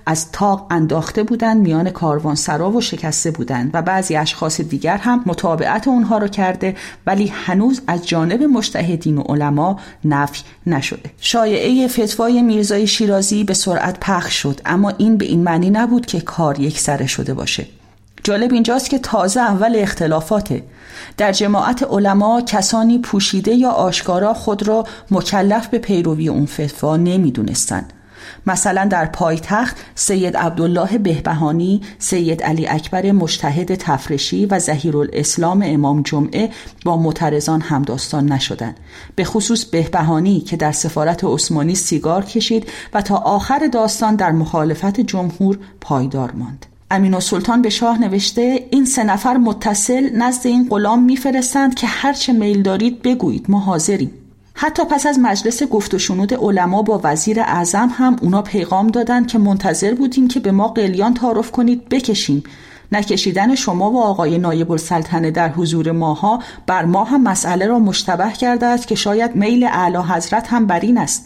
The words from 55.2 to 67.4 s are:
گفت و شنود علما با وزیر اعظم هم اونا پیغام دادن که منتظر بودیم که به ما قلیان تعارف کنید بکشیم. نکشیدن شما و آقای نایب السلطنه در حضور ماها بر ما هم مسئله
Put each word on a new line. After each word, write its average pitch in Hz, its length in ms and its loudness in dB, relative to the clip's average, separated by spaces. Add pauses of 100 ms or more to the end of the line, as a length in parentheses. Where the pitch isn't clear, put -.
گفت 214 320 0
و 190 40 0
شنود 196 360 -2
علما 196 480 2
با 208 220 0
وزیر 185 360 0
اعظم 196 560 0
هم 254 240 4
اونا 190 220 2
پیغام 196 460 0
دادن 240 360 2
که 233 140 0
منتظر 196 560 2
بودیم 254 340 2
که 247 120 2
به 196 120 2
ما 202 160 4
قلیان 220 460 2
تعارف 226 360 0
کنید 240 380 2
بکشیم. 202 540 0 (500)
نکشیدن 202 640 0
شما 196 360 0
و 247 120 2
آقای 175 360 2
نایب 170 340 0
السلطنه 165 580 -2
در 165 180 0
حضور 160 440 0
ماها 165 500 0 (240)
بر 180 180 0
ما 185 200 2
هم 262 180 2
مسئله 185 440 0